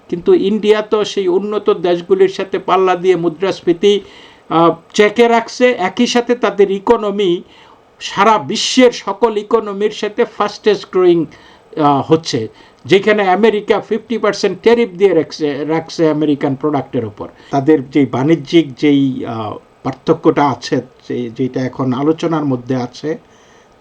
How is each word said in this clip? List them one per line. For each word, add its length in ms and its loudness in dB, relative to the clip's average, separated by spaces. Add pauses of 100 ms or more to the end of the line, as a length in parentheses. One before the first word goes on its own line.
কিন্তু 260 0
ইন্ডিয়া 480 2
তো 220 -2
সেই 240 -4
উন্নত 420 -2
দেশগুলির 580 0
সাথে 300 -6
পাল্লা 380 0
দিয়ে 200 0
মুদ্রাস্ফীতি, 840 0 (480)
আহ, 260 2 (200)
চেকে 340 4
রাখছে। 420 0
একই 360 -2
সাথে 280 0
তাদের 360 2
ইকোনমি 720 0 (580)
সারা 380 2
বিশ্বের 520 2
সকল 480 -4
ইকোনমির 520 -2
সাথে 340 -4
ফাস্টেস্ট 640 -2
গ্রোয়িং, 360 2 (500)
আহ, 300 2
হচ্ছে, 420 -6 (360)
যেখানে 440 2
আমেরিকা 520 2
ফিফটি 380 -6
পার্সেন্ট 440 -2
ট্যারিফ 260 4
দিয়ে 260 2
রাখছে, 500 -2
রাখছে 460 -2
আমেরিকান 440 0
প্রোডাক্টের 500 -4
ওপর। 240 -12 (220)
তাদের 400 2
যে 160 2
বাণিজ্যিক 680 0
যেই, 520 0
আহ, 300 -8 (260)
পার্থক্যটা 680 0
আছে, 300 -4 (280)
যে, 220 -6
যেটা 300 -4
এখন 320 -4
আলোচনার 520 -2
মধ্যে 320 -2
আছে, 420 -8 (640)